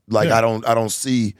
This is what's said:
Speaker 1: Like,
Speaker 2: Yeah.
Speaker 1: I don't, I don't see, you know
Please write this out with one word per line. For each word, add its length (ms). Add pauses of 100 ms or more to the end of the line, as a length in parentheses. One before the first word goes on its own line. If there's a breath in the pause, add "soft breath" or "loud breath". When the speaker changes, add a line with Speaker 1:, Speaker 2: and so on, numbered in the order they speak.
Speaker 1:
Like, 220
Speaker 2:
Yeah. 80
Speaker 1:
I 40
don't, 260
I 60
don't 180
see, 320
you 80
know 80